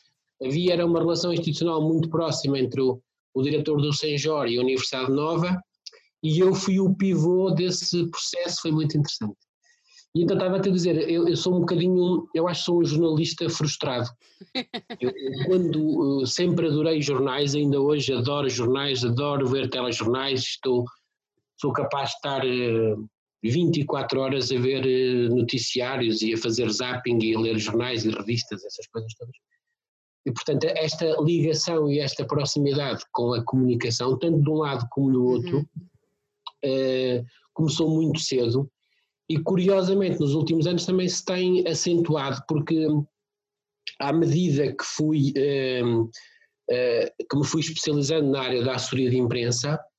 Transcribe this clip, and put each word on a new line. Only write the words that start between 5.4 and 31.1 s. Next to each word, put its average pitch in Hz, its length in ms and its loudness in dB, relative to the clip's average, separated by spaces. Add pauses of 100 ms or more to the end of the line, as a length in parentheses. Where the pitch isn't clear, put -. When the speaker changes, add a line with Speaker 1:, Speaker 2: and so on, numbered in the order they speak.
Speaker 1:
e 156 160 2
eu 190 160 6
fui 190 240 0
o 190 160 4
pivô 185 560 2
desse 175 580 0
processo, - 520 -6
foi 165 100 -2
muito 151 260 2
interessante. 113 380 -2 (800)
E 170 80 2
então 185 120 2
estava-te 190 340 0
a - 20 2
dizer, 165 380 2
eu, 170 180 2
eu 165 100 2
sou 180 180 0
um 180 40 2
bocadinho, 180 760 2
eu 165 140 2
acho 175 140 -4
que - 40 -6
sou 175 160 2
um 160 40 4
jornalista 160 640 0
frustrado. 131 600 -2 (320)
Speaker 2:
<laughs> - 600 -10
Speaker 1:
Eu, 123 140 0
eu 135 300 -6
quando, 151 800 2
eh, - 20 -2
sempre 170 420 0
adorei 151 340 2
jornais, 139 540 0
ainda 143 240 2
hoje 143 340 2
adoro 135 360 0
jornais, 127 560 0
adoro 135 420 0
ver 131 220 0
telejornais, 123 720 -2
estou, 123 420 -2 (760)
sou 139 120 -2
capaz 139 380 -2
de - 60 -8
estar, 135 300 -4
eh, 117 500 0 (460)
vinte 151 400 2
e 139 40 -2
quatro 135 340 -2
horas 135 320 -2
a 127 80 0
ver, 131 260 0
eh, 127 440 2
noticiários 123 920 0
e 110 120 0
a 110 40 -2
fazer 113 320 -2
zapping 123 540 -2
e 110 120 2
a 110 40 0
ler 113 180 0
jornais 113 460 -2
e 110 60 2
revistas, 107 560 -4
essas - 220 -14
coisas 113 300 -10
todas. 120 180 -18 (880)
E, 135 80 -2
portanto, 143 320 -2
esta 160 400 -2 (160)